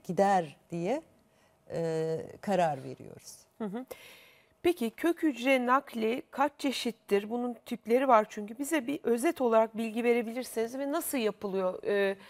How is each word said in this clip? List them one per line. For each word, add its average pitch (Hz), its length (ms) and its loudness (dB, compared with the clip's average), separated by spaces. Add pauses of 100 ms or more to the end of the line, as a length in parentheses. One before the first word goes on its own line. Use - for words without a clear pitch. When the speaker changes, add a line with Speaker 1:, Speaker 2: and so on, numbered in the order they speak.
Speaker 1:
gider 185 520 2 (140)
diye, 185 320 -2 (680)
e, 160 500 -2 (200)
karar 165 440 0
veriyoruz. - 520 -16 (220)
Speaker 2:
Hı 233 60 -6
hı. 214 200 -8 (800)
Peki 285 280 0
kök 339 320 -2
hücre 254 440 2
nakli 247 640 0
kaç 294 280 -2
çeşittir? 214 720 -2
Bunun 240 240 -4 (120)
tipleri 247 420 0
var 214 200 8
çünkü. 214 300 -10
Bize 285 280 0
bir 285 180 -4
özet 240 360 2
olarak 226 360 4
bilgi 226 280 -4
verebilirseniz 233 720 0
ve 277 140 -4
nasıl 294 260 -2
yapılıyor? 190 640 -2
E, 196 320 2 (140)